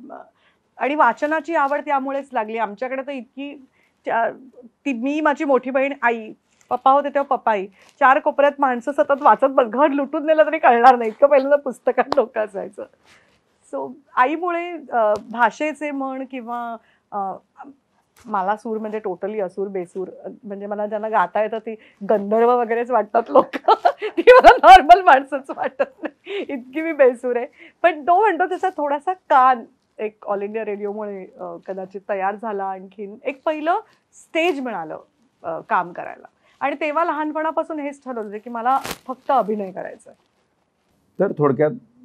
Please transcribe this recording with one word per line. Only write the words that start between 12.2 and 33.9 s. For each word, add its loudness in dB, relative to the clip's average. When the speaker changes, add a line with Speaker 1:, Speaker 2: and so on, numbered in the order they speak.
Speaker 1:
असायचं. -10
So, -10
आईमुळे, -2
अ, 2
भाषेचे -2
म्हण -8
किंवा, -10
अ, -6
मला -4
सूर -8
म्हणजे -8
totally -6
असूर, -6
बेसूर, -8
अ, -12
म्हणजे -12
मला -6
ज्यांना -8
गाता 0
येतं -4
ती -12
गंधर्व 2
वगैरेच -2
वाटतात 0
लोक, 4
<laughs> 0
ती -6
मला 10
नॉर्मल 12
माणसंच 2
वाटत -6
नाही, -12
इतकी -10
मी -4
बेसूर 2
आहे. -6
पण 0
तो 4
म्हणतो 0
तसा -4
थोडासा -4
कान 2
एक -10
ऑल -6
इंडिया -8
रेडिओमुळे, -10
अ, -14
कदाचित -12
तयार -4
झाला. -8
आणखीन -12
एक -8
पहिलं -2